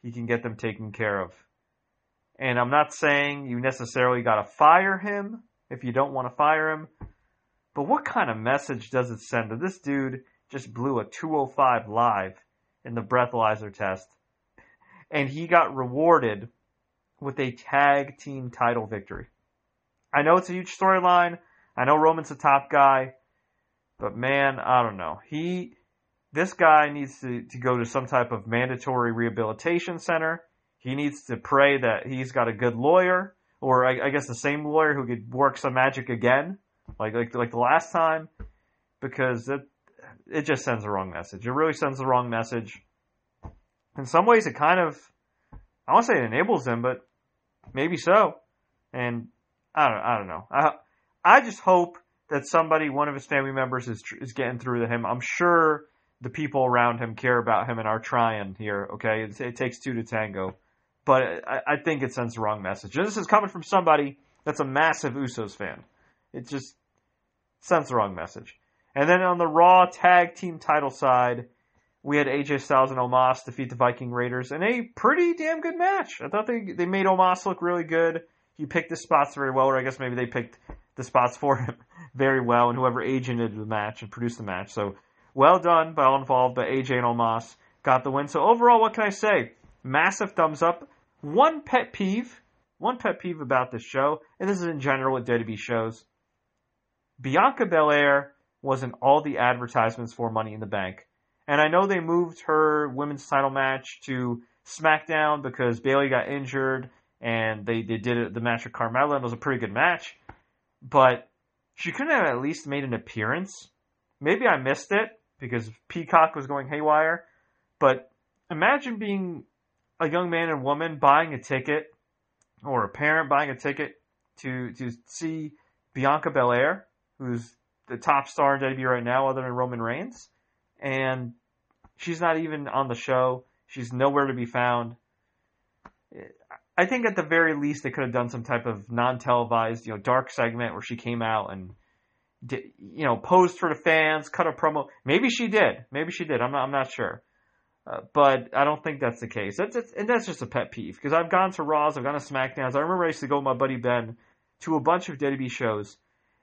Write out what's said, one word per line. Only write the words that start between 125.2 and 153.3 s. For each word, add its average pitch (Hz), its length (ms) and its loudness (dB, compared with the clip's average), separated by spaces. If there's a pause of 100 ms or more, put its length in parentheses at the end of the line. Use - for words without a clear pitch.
Bianca 143 380 0
Belair, 135 540 2 (340)
who's 120 360 -8 (320)
the 123 100 -10
top 139 300 0
star 139 280 0
in 135 60 -4
W 131 120 -2
W 131 140 -4
E - 20 0
right 123 140 0
now 131 240 0
other 131 140 -4
than 127 100 -6
Roman 123 300 -4
Reigns. 147 480 -8 (500)
And 131 540 -4 (640)
she's 165 220 -8
not 165 200 0
even 151 280 -6
on 135 200 -2
the 120 80 -4
show. 127 480 0 (240)
She's 120 260 -12
nowhere 139 320 2
to 135 80 -2
be 123 120 -6
found. 120 500 -2 (1800)
I 180 120 4
think 247 180 -2
at 202 100 -2
the 190 60 -2
very 160 340 2
least 147 280 -4
they 131 80 -6
could 139 140 -4
have 120 80 -6
done 120 160 -2
some 117 140 -10
type 120 220 -4
of 107 260 -8
non-televised, 117 920 0
you 113 80 -8
know, 101 60 -10
dark 127 320 0
segment 117 420 -2
where 92 80 -10
she - 140 -10
came 120 260 -6
out 110 300 -2
and 95 240 -14 (680)
di-, 127 360 -10
you 147 260 -8
know, 117 120 2
posed 180 420 4
for 175 100 -2
the 151 100 -4
fans, 156 500 2
cut 165 180 -2
a 156 40 -2
promo. 151 360 -2 (180)
Maybe 214 240 2
she 233 180 -2
did. 190 440 2
Maybe 156 200 -6
she 170 140 -8
did. 135 160 0
I'm 123 100 -2
not, 139 120 -2
I'm 135 80 -6
not 135 200 -2
sure. 92 300 -6 (640)
Uh, - 160 -10 (120)
but 135 420 4
I 139 80 4
don't 147 200 -2
think 147 160 -6
that's 117 200 -2
the 117 80 -12
case. 101 300 -8
That's, 202 180 -4
that's, 233 160 -8
and 208 180 -6
that's 233 160 0
just 175 160 -10
a 123 60 -10
pet 117 240 -6
peeve, 92 300 -14
'cause 143 120 -4
I've 165 160 0
gone 185 240 2
to 165 100 -6
Raws, 151 340 0
I've 127 60 -6
gone 143 100 -4
to 147 60 -4
SmackDowns. 131 560 -4
I 139 40 2
remember 175 240 0
I 165 40 2
used 156 120 -4
to 139 80 -8
go 143 100 0